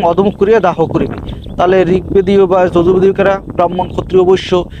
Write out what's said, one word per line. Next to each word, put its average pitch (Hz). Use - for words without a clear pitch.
অধমুখ 190
করিয়া 220
দাহ 175
করিবে। -
তাহলে 180
ঋগ্বেদীয় 196
বা 190
যজুর্বেদীয় 185
কারা? 196
ব্রাহ্মণ, 180
ক্ষত্রিয়, 185
বৈশ্য, 185